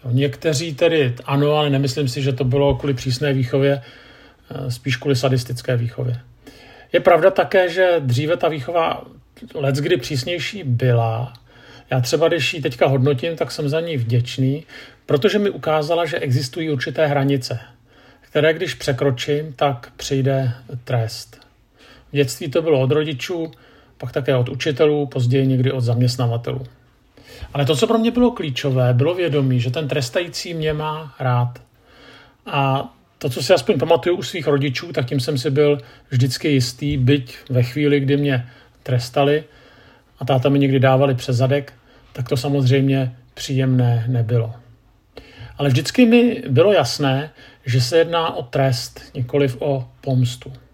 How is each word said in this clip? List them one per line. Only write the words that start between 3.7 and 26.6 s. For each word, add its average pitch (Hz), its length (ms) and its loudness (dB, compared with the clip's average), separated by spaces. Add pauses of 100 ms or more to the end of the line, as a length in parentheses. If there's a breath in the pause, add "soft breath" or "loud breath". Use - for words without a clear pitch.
eh, 139 200 -8
spíš 123 260 -4
kvůli 139 200 0
sadistické 127 600 -2
výchově. 120 440 -4 (720 loud breath)
Je 170 80 4
pravda 175 300 6
také, 185 380 2
že 180 300 2
dříve 147 380 0
ta 165 120 0
výchova 165 560 -2 (500)
leckdy 143 420 0
přísnější 175 680 -6
byla. 117 680 0 (580 loud breath)
Já 131 100 0
třeba, 151 280 2
když 160 260 0
ji 165 60 -8
teďka 151 260 0
hodnotím, 139 500 0
tak 156 140 -4
jsem 151 180 -4
za 156 120 0
ní 165 160 -6
vděčný, 127 680 -2 (400 loud breath)
protože 170 320 2
mi 202 120 2
ukázala, 156 560 0
že 147 120 -6
existují 143 520 -2
určité 147 360 -2
hranice, 139 520 0 (640 soft breath)
které 156 340 2
když 160 200 -4
překročím, 143 840 -2
tak 139 400 -2
přijde 135 560 0 (320)
trest. - 560 -6 (720 loud breath)
V 139 40 -4
dětství 139 340 -2
to 165 120 0
bylo 156 180 4
od 131 100 0
rodičů, 156 600 -4 (480 soft breath)
pak 127 140 -12
také 139 240 0
od 123 120 0
učitelů, 147 580 0
později 131 400 2
někdy 131 260 2
od 131 80 -4
zaměstnavatelů. 120 840 -2 (880 loud breath)